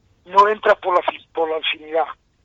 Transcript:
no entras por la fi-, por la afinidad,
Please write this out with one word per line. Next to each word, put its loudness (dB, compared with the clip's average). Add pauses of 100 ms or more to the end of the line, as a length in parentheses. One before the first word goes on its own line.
(240)
no 4
entras 0
por -2
la 2
fi-, -6
por -2
la -4
afinidad, -4 (380)